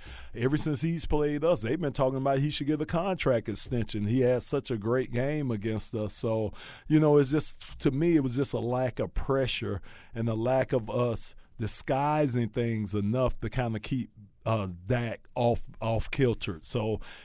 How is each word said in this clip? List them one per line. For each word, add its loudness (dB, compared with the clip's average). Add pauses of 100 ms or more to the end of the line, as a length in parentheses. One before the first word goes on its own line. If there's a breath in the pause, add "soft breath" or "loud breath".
(340 loud breath)
ever 2
since 0
he's 0
played 0
us, 4
they've -2
been -2
talking 0
about 2
he 0
should -2
get 0
a -4
contract 0
extension. -2
He 2
had 4
such -2
a -2
great 0
game -2
against -2
us. -2
So, 0 (360 loud breath)
you 6
know, 8
it's 6
just, -2
to 4
me, 2
it 4
was -2
just 2
a 0
lack -2
of -2
pressure 0 (340 loud breath)
and -2
a -2
lack 0
of 0
us -2 (240 soft breath)
disguising 2
things -2
enough 0
to -4
kinda -2
keep, -4 (360)
uh, 0 (200)
Dak -2 (140)
off, 2 (220)
off 0
kilter. 0
So -2 (240 loud breath)